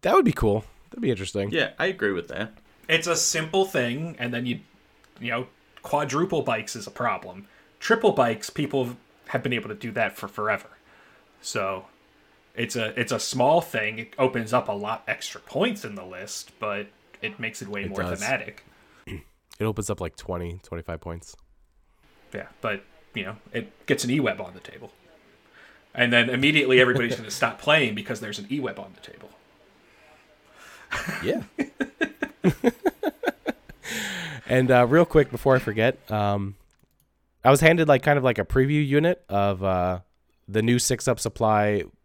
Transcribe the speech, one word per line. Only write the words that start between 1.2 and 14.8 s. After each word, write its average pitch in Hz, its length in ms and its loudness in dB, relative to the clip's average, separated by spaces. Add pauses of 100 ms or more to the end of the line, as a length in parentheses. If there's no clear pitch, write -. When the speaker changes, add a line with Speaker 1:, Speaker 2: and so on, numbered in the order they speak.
Speaker 2:
Yeah, 139 280 -2
I 175 80 0
agree 113 260 -2
with 87 160 -6
that. 107 240 -8 (360)
Speaker 3:
It's 160 180 0
a 170 100 0
simple 165 480 0
thing, 147 540 -4
and 120 160 -6
then 120 100 -6
you, 120 160 -4 (600)
you 120 100 -6
know, 123 160 -4 (360)
quadruple 147 600 0
bikes 113 340 -4
is 107 100 -12
a - 40 -14
problem. 95 560 -6 (320)
Triple 220 340 4
bikes, 120 380 0
people 131 460 -2 (320)
have - 140 -4
been 131 120 -2
able 104 160 -6
to 107 40 -8
do 110 180 -10
that 104 240 -2
for 101 120 -10
forever. 104 400 -4 (720)
So, 95 460 -6 (680)
it's 117 220 -4
a, 110 240 -4
it's 120 120 -2
a 110 80 -2
small 143 420 2
thing. 110 380 -6
It - 180 -14
opens 123 340 0
up 123 160 0
a 107 40 -4
lot 104 360 -6